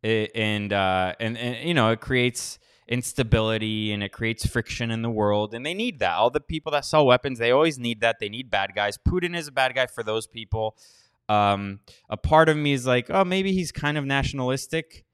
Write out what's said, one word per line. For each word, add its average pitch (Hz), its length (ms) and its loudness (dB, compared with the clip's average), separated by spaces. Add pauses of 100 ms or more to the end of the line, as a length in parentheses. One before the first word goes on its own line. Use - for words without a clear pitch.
It, 110 320 0
and, 104 360 0
uh, 92 460 2
and, 113 180 -4
and, 120 300 -6
you 175 80 0
know, 117 160 4
it 113 100 0
creates 123 600 -2 (260)
instability 110 1040 0
and 101 100 -4
it 101 100 -8
creates 113 340 -4
friction - 440 -4
in 113 120 -4
the 117 80 -2
world. 107 440 0
And 120 100 -10
they 160 100 -6
need 214 260 -6
that. 90 140 0
All 110 160 4
the 147 100 -2
people 160 320 -8
that 143 120 0
sell 151 220 4
weapons, 127 320 4
they 117 120 2
always 143 280 4
need 117 240 -4
that. 117 180 2
They 107 80 -6
need 117 220 -10
bad 98 240 0
guys. 104 220 0
Putin 175 380 -2
is 160 140 -6
a 143 40 -18
bad 131 220 0
guy 127 120 0
for - 160 -10
those 110 240 -4
people. 110 500 -6 (520)
Um, 101 500 2 (300)
a 110 80 -6
part 160 320 4
of 156 80 4
me 147 160 0
is 127 160 -2
like, 123 200 2
"Oh, 190 160 2
maybe 190 280 -2
he's 180 180 -2
kind 151 260 -4
of 143 80 -4
nationalistic." 139 1080 -4